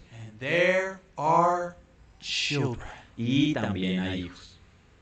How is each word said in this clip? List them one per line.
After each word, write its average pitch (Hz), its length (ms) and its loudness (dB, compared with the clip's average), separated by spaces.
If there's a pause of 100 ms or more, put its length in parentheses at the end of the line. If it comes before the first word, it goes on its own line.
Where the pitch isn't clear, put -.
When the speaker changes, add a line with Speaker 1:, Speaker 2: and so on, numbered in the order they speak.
(140)
Speaker 1:
and 110 260 -16
there 180 600 2 (180)
are 175 580 2 (440)
children. 127 720 -4 (280)
Speaker 2:
y 139 360 2
también 92 480 0
hay 92 240 -4
hijos. - 320 -18 (440)